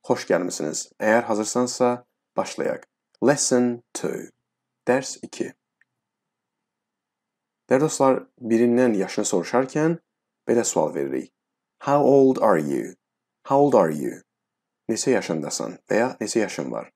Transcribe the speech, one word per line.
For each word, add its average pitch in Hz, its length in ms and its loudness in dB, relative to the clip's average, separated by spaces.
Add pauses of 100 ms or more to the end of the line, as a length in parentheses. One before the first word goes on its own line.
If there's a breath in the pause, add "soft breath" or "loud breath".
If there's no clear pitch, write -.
xoş 123 220 -2
gəlmisiniz. 85 560 -4 (180)
Əgər 113 240 4
hazırsanızsa, 120 600 -2 (520)
başlayaq. - 460 -6 (420)
Lesson 131 380 2 (260)
two. - 380 -10 (580)
Dərs 131 300 -2 (100)
iki. - 220 -10 (2250)
Dəyərli 131 160 2
dostlar, 135 380 2 (180)
birindən 120 600 2
yaşını 101 260 -4
soruşarkən 135 720 0 (500)
belə 117 180 2
sual 78 300 -2
veririk. 67 380 -6 (500)
"How 143 240 2
old 135 340 6
are 92 220 4
you? 69 320 -4 (560)
How 139 140 4
old 135 100 2
are 80 220 4
you?" 71 240 -8 (680)
Neçə 113 220 -2
yaşındasan 80 640 -2 (160)
və 104 120 2
ya 127 60 0 (120)
neçə 110 180 -2
yaşın 85 320 -4
var? 57 240 -10